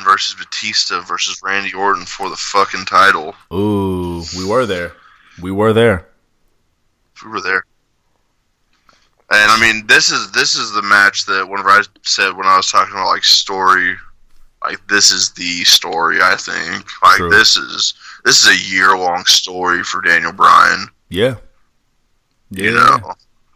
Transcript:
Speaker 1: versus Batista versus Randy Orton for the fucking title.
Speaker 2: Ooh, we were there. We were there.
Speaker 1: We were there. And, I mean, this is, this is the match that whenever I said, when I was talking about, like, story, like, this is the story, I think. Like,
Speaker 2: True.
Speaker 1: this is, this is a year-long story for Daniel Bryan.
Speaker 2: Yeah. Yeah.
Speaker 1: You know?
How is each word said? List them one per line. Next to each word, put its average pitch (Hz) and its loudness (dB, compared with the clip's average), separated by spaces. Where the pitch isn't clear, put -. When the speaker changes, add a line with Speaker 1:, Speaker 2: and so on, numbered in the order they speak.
Speaker 1:
versus 98 0
Batista 98 -6
versus 90 -8
Randy 95 -4
Orton 95 -2
for 95 -10
the 80 -10
fucking 95 -2
title. 92 2
Speaker 2:
Ooh, 92 -2
we 92 -8
were 117 0
there. 87 -6
We 90 -8
were 107 2
there. 110 2
Speaker 1:
We 110 -20
were 104 -6
there. 92 -2
And, 104 4
I 113 4
mean, 110 0
this 139 4
is, 113 -4
this 123 -2
is 120 -6
the 104 -4
match 101 2
that 95 -4
whenever 98 -2
I 101 6
said, 95 -2
when 95 -4
I 92 6
was 95 0
talking 98 0
about, 95 -2
like, 90 -2
story, 92 0
like, - -10
this 101 2
is 92 -2
the 87 -6
story, 85 0
I 92 4
think. 87 -8
Like, 92 6
Speaker 2:
True. 87 -4
Speaker 1:
this 107 4
is, - -6
this - 2
is - 4
a 95 2
year-long 92 0
story 90 -2
for 90 -8
Daniel 85 0
Bryan. - 2
Speaker 2:
Yeah. 110 -2
Yeah. - -8
Speaker 1:
You 85 0
know? - 2